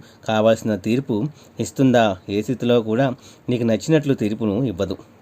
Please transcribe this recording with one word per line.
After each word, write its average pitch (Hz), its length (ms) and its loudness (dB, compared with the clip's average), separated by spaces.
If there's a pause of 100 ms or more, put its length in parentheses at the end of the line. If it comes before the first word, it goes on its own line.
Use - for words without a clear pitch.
(280)
కావాల్సిన 110 480 2
తీర్పు 113 480 -2 (360)
ఇస్తుందా? 117 560 2 (120)
ఏ 101 140 -2
స్థితిలో 120 380 0
కూడా 117 340 -2 (340)
నీకు 120 160 -2
నచ్చినట్లు 139 500 0
తీర్పును 110 500 -2
ఇవ్వదు, 95 320 -4 (260)